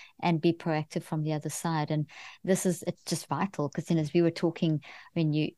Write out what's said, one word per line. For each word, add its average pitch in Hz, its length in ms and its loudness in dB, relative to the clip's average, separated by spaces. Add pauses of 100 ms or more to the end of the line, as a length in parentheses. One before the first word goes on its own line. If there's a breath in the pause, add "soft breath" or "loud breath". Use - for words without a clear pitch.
(200 loud breath)
and 170 200 2
be 170 140 4
proactive 160 480 -2
from 156 200 -2
the 151 120 0
other 151 160 -4
side. 160 400 -2
And 151 160 0 (380 loud breath)
this 180 200 2
is, 180 220 0
it's - 180 -8
just - 240 -4
vital, 151 400 -2
'cause - 160 -6
then 165 140 2
as 151 160 -2
we 170 80 6
were 165 80 6
talking, 160 500 0 (320 loud breath)
when 156 220 2
you, 151 240 0